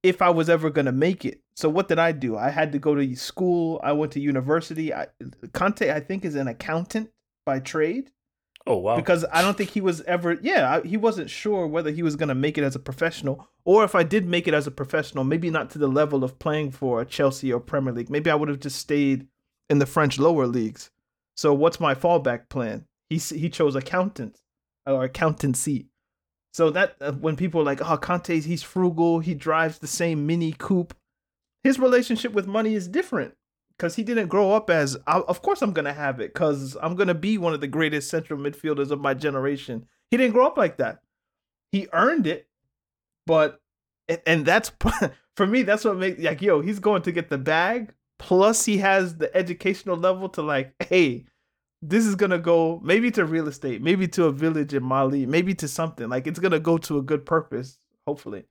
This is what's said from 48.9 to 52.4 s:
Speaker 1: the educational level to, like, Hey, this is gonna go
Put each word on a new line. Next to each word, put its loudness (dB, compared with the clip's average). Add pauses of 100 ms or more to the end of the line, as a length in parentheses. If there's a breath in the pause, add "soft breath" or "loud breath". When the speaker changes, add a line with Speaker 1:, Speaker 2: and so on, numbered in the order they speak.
Speaker 1:
the -4
educational -2
level -2
to, -8
like, -4
Hey, 2 (640)
this 4
is 2
gonna 2
go 2